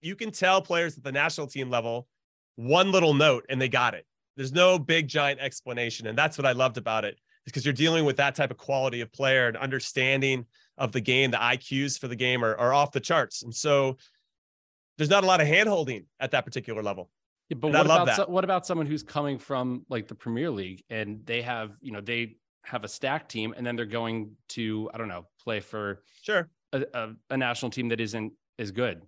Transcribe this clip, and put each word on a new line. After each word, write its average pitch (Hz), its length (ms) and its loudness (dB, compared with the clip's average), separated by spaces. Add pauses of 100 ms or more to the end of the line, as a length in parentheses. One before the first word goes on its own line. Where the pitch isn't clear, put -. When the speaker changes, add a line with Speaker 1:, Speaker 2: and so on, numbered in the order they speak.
Speaker 1:
You 180 140 -8
can 220 140 -6
tell 190 300 2
players 170 380 -2
at - 60 -20
the 139 80 -8
national 151 340 -2
team 131 240 -8
level 117 360 -2 (500)
one 170 360 4
little 170 220 6
note 139 340 4
and 131 100 -2
they 131 120 0
got 123 240 2
it. 82 100 -14 (320)
There's 131 160 -8
no 180 260 6
big 160 300 0
giant 143 320 0
explanation. 120 680 -6
And 110 120 -4
that's 156 180 2
what 139 100 0
I 131 60 6
loved 123 240 2
about 110 300 -2
it, - 120 -8 (280)
is - 60 -14
'cause 127 120 -6
you're 143 80 2
dealing 160 320 4
with 139 140 2
that 139 160 2
type 139 160 0
of 113 80 -12
quality 131 420 -2
of 113 100 -10
player 131 380 2
and 113 80 -2
understanding 135 880 0 (320)
of 107 140 -2
the 123 100 -2
game. 127 300 4
The 113 100 0
I 120 160 2
Qs 135 420 -4
for 127 100 -8
the 123 80 -6
game 123 280 0
are, 110 120 2
are 123 160 2
off 143 180 4
the - 80 -4
charts. 143 460 -2
And 117 100 -12
so 139 420 2 (1000)
there's 151 100 0
not 196 140 6
a 185 40 2
lot 185 140 6
of 151 60 6
hand-holding 160 600 2 (120)
at 131 140 -4
that 139 120 2
particular 113 380 -8
level. 98 280 -6 (380)
Speaker 2:
Yeah, 123 100 -8
but 151 100 0
Speaker 1:
And 147 80 4
I 156 40 8
Speaker 2:
what 151 60 6
Speaker 1:
love 160 160 8
Speaker 2:
about - 40 4
Speaker 1:
that. 113 100 4
Speaker 2:
so-, 180 160 0
what 185 100 2
about 185 240 0
someone 165 200 -2
who's 147 180 -6
coming 143 340 -4
from, 127 500 -4
like, 117 200 -6
the 110 80 -14
Premier 127 340 -4
League 92 400 -8
and 107 360 -8
they 117 160 -2
have, 113 380 -8
you 123 120 -12
know, 104 80 -8
they 117 380 -6 (260)
have 120 180 -8
a 107 60 -10
stacked 143 420 -6
team 110 260 -6
and 123 80 -8
then 120 120 -4
they're 117 100 -4
going 113 460 -6 (180)
to, 110 420 -6
I 113 60 -14
don't 113 80 -8
know, 90 220 -12 (120)
play 110 200 -4
for 101 420 -8 (200)
Speaker 1:
Sure. 180 280 -2 (220)
Speaker 2:
a, 139 200 -2
a, 110 200 -8 (180)
a 135 60 -4
national 123 340 -2
team 120 200 -6
that 113 100 -2
isn't 110 320 -6 (260)
as 101 140 -10
good? 101 360 -4